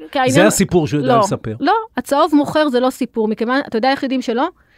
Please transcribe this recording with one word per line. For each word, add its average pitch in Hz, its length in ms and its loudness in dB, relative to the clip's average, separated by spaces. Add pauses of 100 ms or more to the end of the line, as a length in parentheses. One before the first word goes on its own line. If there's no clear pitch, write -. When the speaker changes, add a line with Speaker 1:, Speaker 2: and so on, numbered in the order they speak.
(120)
Speaker 1:
כי 285 80 -2
העניין 254 160 2
Speaker 2:
זה 175 120 8
הסיפור 180 400 2
שהוא 147 140 -2
יודע 254 140 2
Speaker 1:
לא, 226 40 4
Speaker 2:
לספר. 139 400 -4
Speaker 1:
לא, 311 140 2 (240)
הצהוב 302 380 0
מוכר 302 340 2
זה 247 100 0
לא 254 100 2
סיפור, 226 380 -4
מכיוון, 233 400 -2
אתה 233 100 -4
יודע 233 120 0
היחידים 269 320 -2
שלא? 262 280 -2 (280)